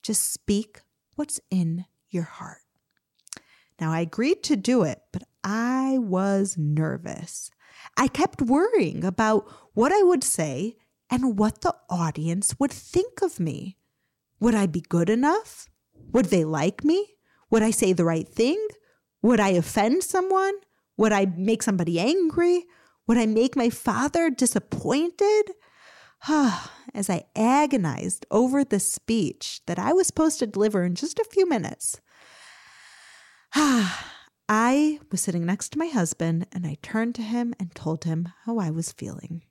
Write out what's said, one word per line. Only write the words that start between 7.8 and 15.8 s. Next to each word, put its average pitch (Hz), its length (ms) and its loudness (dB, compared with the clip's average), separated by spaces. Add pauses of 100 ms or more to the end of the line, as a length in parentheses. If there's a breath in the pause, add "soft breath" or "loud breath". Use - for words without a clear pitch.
I 262 120 2
kept - 340 -2
worrying 277 600 2
about 214 480 0 (220 loud breath)
what 254 180 2
I 415 100 4
would 359 220 4
say 156 520 -4 (320)
and 247 300 0
what 214 240 0
the - 140 0 (120)
audience 165 720 -2
would 277 140 0
think - 500 -4
of 349 180 -4
me. 170 360 -6 (600)
Would 226 160 4
I 202 120 2
be 165 140 -2
good 170 300 0
enough? 294 580 0 (440)